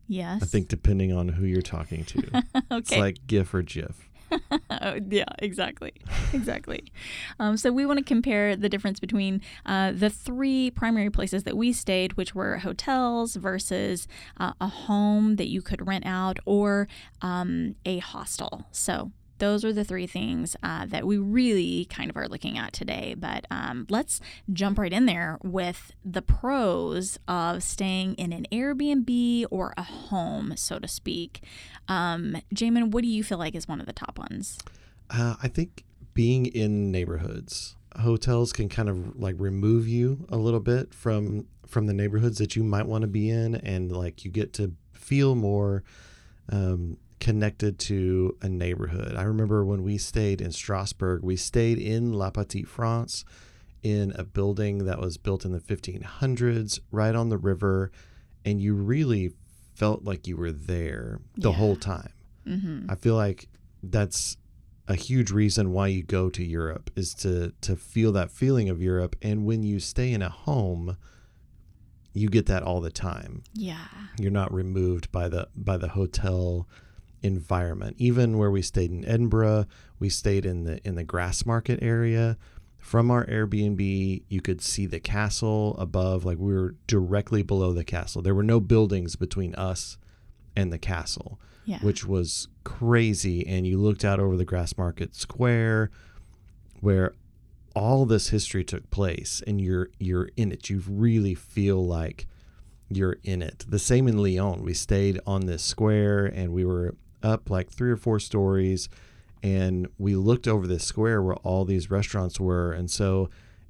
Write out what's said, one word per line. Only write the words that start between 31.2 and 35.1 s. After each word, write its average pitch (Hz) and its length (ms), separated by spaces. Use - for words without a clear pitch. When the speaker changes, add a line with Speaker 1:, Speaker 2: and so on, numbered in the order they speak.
Speaker 1:
Um, 175 520
Jamin, 233 380
what 233 120
do 240 60
you 220 140
feel 202 160
like 160 160
is 165 140
one - 120
of - 60
the - 60
top - 260
ones? - 400
Speaker 2:
Uh, 117 320